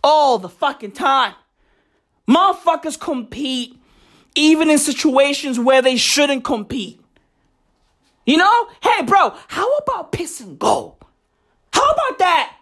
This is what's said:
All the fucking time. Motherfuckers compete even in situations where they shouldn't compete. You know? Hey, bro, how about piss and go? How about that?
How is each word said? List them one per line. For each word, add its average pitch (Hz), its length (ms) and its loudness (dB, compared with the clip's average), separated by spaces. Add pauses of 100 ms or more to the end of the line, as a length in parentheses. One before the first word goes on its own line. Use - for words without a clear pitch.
All 285 340 4
the 185 120 -10
fucking 262 440 -8
time. 269 400 0 (920)
Motherfuckers 330 720 0
compete 254 800 -8 (560)
even 311 340 2
in 302 80 4
situations 277 840 0
where 262 220 4
they 254 160 2
shouldn't 277 460 0
compete. 220 580 -8 (1200)
You 294 120 2
know? 427 300 2 (140)
Hey, 415 220 0
bro, 339 300 2 (140)
how 453 300 -2
about 508 340 -6
piss - 280 -8
and 185 180 -20
go? - 400 -2 (760)
How 554 160 2
about 622 300 -2
that? 339 420 0